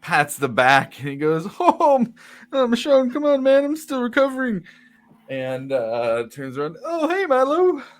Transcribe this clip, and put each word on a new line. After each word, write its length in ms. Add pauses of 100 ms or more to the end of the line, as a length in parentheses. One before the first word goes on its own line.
pats 360
the 120
back, 520
and 80
he 80
goes, 300 (140)
Oh, 460 (460)
uh, 140
Michonne, 460
come 120
on, 180
man. 220
I'm 120
still 260
recovering. 600 (640)
And, 440
uh, 600
turns 240
around, 280
Oh, 240
hey, 180
Milo. 560 (160)